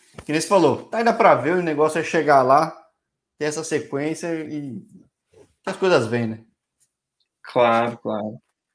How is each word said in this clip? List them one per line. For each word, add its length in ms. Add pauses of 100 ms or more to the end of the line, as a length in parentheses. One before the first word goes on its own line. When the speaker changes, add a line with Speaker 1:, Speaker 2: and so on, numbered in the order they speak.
(240)
Speaker 1:
que 60
nem 100
você 60
falou, 380
tá, 140
ainda 140
pra 220
ver, 200
o 80
negócio 360
é 60
chegar 380
lá, 300 (680)
ter 80
essa 180
sequência 680 (120)
e 360 (520)
que 380
as 60
coisas 300
vêm, 220
né? 120 (1040)
Speaker 2:
Claro, 560
claro. 400 (360)